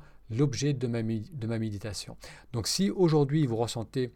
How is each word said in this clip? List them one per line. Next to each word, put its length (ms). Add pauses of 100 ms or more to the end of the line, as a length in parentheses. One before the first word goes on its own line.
(300)
l'objet 440
de 140
ma 160
mi-, 280
de 160
ma 100
méditation. 600 (340)
Donc 160
si 220
aujourd'hui 560
vous 100
ressentez 600